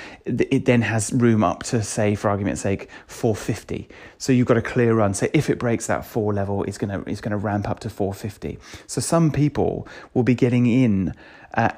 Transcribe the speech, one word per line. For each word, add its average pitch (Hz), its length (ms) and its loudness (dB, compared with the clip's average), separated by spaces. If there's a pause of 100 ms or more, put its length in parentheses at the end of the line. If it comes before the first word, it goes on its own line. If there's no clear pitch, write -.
(260)
th-, 120 240 0
it 131 160 0
then 120 160 4
has 110 320 -2
room 117 300 4
up - 180 0
to, 113 220 -2
say, 104 320 0
for 107 120 -4
argument's 101 340 -2
sake, 98 280 -4 (160)
four 110 300 -2
fifty. - 520 -6 (300)
So - 160 0
you've 123 140 4
got 120 100 4
a 110 60 0
clear 117 320 2
run. 101 180 4
So - 180 -2
if 151 160 2
it - 120 0
breaks 117 260 -2
that 95 200 -2
four 107 280 -2
level, 98 300 -2
it's - 160 -6
gonna, 101 260 -4
it's 104 160 -8
gonna 104 160 -4
ramp 104 320 -2
up - 120 -6
to 107 100 -8
four 95 200 -4
fifty. - 460 -10 (300)
So - 120 -6
some 165 320 2
people 104 560 0 (280)
will 123 80 2
be 123 100 4
getting 120 320 4
in, 107 480 2 (400)
uh, 113 240 2